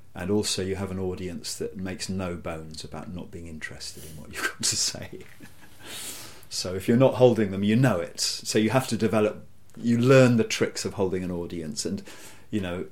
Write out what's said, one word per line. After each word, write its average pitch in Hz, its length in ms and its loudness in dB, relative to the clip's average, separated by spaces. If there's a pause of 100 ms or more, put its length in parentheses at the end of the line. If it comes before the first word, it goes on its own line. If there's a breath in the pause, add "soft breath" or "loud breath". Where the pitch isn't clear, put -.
(160 soft breath)
and 90 160 -4
also 104 320 0
you 95 140 -2
have 95 120 -4
an 92 80 -6
audience 90 580 -6
that - 200 -8
makes 92 320 -8
no 92 280 -4
bones 80 500 -10
about 80 280 -12
not 87 180 -12
being 85 160 -12
interested - 580 -12
in 80 60 -14
what 76 180 -16
<laughs> - 40 -14
you've - 100 -6
got - 200 -6
to - 140 0
say. - 320 -4 (1400 loud breath)
So - 240 -6
if 95 140 -6
you're 117 80 6
not 127 200 6
holding 113 360 6
them, 98 140 0
you 107 100 6
know 120 240 4
it. - 220 -6
So - 360 -2
you 110 120 4
have 127 180 2
to 117 80 -2
develop, 107 500 2 (300)
you 117 220 2
learn 127 400 10
the 110 80 4
tricks - 400 -2
of 95 80 -6
holding 92 280 0
an 90 100 -4
audience, 85 540 -6
and, 95 160 -4 (480 loud breath)
you 104 120 -2
know, 90 300 -4